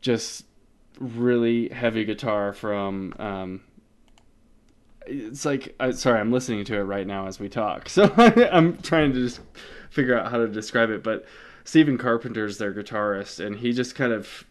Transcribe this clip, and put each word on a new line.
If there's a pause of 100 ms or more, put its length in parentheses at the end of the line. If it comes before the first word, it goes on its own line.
just (540)
really
heavy
guitar
from,
um, (1500)
it's
like,
I,
sorry,
I'm
listening
to
it
right
now
as
we
talk,
<laughs>
so
I'm
trying
to
just (500)
figure
out
how
to
describe
it,
but (400)
Stephen
Carpenter's
their
guitarist,
and
he
just
kind
of